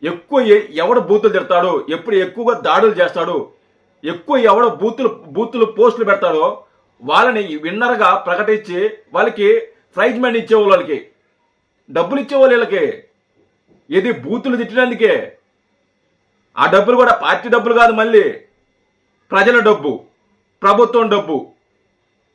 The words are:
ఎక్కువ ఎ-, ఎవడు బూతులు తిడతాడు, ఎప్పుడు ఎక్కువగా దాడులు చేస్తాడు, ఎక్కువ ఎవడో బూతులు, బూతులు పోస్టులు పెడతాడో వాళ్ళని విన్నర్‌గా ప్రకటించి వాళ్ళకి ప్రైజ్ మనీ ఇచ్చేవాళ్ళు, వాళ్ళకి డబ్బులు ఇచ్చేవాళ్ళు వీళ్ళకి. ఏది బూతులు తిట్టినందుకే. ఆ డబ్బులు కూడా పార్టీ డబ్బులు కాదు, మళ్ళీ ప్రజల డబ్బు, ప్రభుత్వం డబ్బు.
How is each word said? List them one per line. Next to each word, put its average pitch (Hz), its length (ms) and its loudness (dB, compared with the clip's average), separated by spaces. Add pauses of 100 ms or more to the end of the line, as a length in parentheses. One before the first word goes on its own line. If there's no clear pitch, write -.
ఎక్కువ 175 360 -4
ఎ-, 208 320 2
ఎవడు 185 260 0
బూతులు 208 320 2
తిడతాడు, 180 580 -2
ఎప్పుడు 170 260 -4
ఎక్కువగా 220 440 -2
దాడులు 190 320 2
చేస్తాడు, 170 580 -4 (540)
ఎక్కువ 175 340 -4
ఎవడో 226 320 4
బూతులు, 226 580 -4
బూతులు 220 380 -2
పోస్టులు 220 400 0
పెడతాడో 180 580 -2 (400)
వాళ్ళని 196 520 0
విన్నర్‌గా 202 600 -2
ప్రకటించి 202 800 -4 (200)
వాళ్ళకి 208 460 0 (360)
ప్రైజ్ 220 240 -2
మనీ 233 200 -2
ఇచ్చేవాళ్ళు, 214 300 2
వాళ్ళకి 160 380 0 (840)
డబ్బులు 175 280 -2
ఇచ్చేవాళ్ళు 262 380 2
వీళ్ళకి. 185 460 -2 (880)
ఏది 190 200 0
బూతులు 233 460 -6
తిట్టినందుకే. 220 800 -2 (1200)
ఆ 151 140 2
డబ్బులు 202 240 4
కూడా 240 180 4
పార్టీ 180 360 -2
డబ్బులు 233 240 0
కాదు, 233 180 6
మళ్ళీ 220 500 2 (880)
ప్రజల 214 280 2
డబ్బు, 175 420 0 (640)
ప్రభుత్వం 226 460 2
డబ్బు. 165 380 -4 (880)